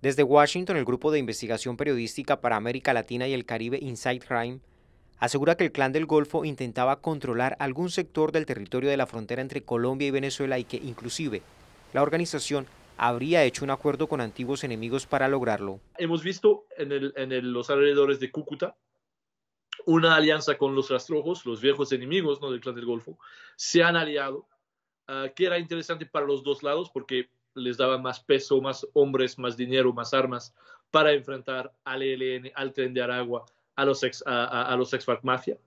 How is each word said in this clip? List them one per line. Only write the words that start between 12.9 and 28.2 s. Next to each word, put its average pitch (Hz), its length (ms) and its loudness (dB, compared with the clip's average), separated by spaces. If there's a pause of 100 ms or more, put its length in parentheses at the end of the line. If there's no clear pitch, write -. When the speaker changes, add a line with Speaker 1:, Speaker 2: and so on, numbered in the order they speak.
Speaker 1:
habría 127 460 2
hecho 131 220 2
un 139 60 -4
acuerdo 143 360 -2
con 147 140 -4
antiguos 123 420 -6
enemigos 120 420 -4
para 135 220 0
lograrlo. 107 540 -2 (160)
Speaker 2:
Hemos 165 260 -4
visto 190 440 4 (100)
en 143 160 -6
el, 139 240 -4
en 131 160 -6
el, 127 200 -2
los 120 160 -4
alrededores 143 520 4
de 131 100 -4
Cúcuta 147 460 -6 (1080)
una 165 300 6
alianza 151 420 4
con 135 200 2
los 135 140 0
rastrojos, 151 540 -2
los 117 160 -6
viejos 139 300 2
enemigos, 139 500 -2
¿no?, 139 120 -6
del 123 80 -6
Clan 123 160 -8
del 120 100 -10
Golfo, 120 320 -6 (380)
se - 260 2
han 170 140 4
aliado, 143 500 -2 (600)
ah, 135 260 -6
que 185 120 2
era 175 120 2
interesante 165 480 -6
para 147 180 -2
los 139 200 0
dos 139 180 -2
lados 151 320 -2
porque 127 360 -4 (240)
les 123 220 -4
daba 127 220 2
más 127 220 -6